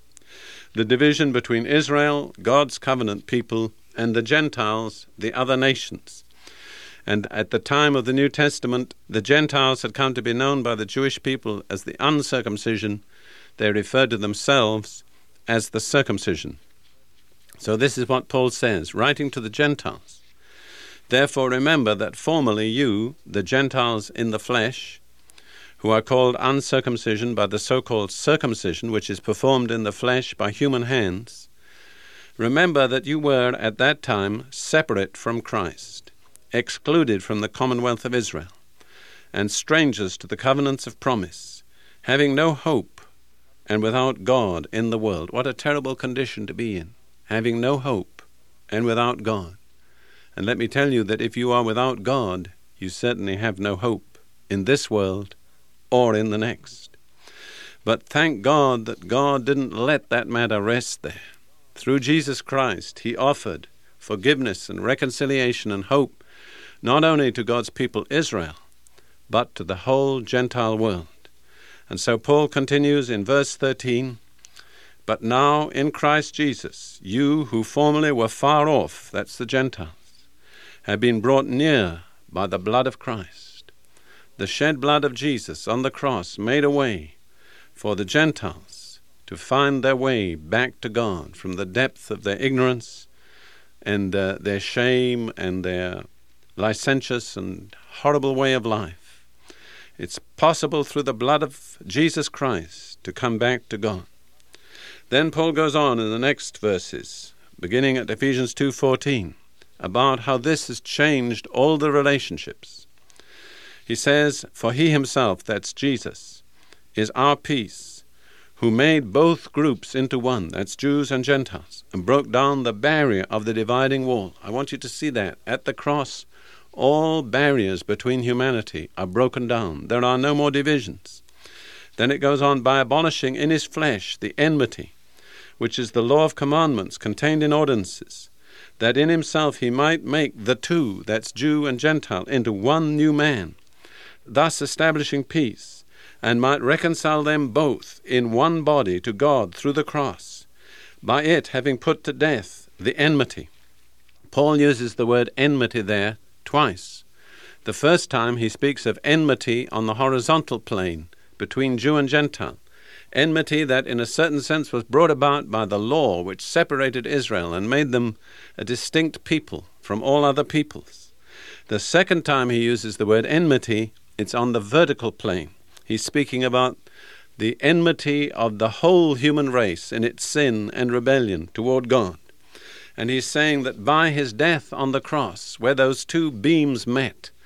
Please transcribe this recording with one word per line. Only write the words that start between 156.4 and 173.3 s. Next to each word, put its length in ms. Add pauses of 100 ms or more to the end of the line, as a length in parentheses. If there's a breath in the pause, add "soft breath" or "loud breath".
twice. 580 (600 loud breath)
The 100
first 360
time 280
he 120
speaks 360
of 180
enmity 640
on 160
the 100
horizontal 640
plane 500 (280 soft breath)
between 400
Jew 180
and 140
Gentile, 480 (560 loud breath)
enmity 500
that 240
in 120
a 60
certain 360
sense 300
was 120
brought 280
about 380
by 160
the 140
law 420
which 240
separated 640
Israel 460
and 160
made 220
them 260 (400 loud breath)
a 60
distinct 600
people 420 (160)
from 220
all 200
other 200
peoples. 680 (540 loud breath)
The 120
second 460
time 240
he 120
uses 360
the 80
word 200
enmity, 680 (240)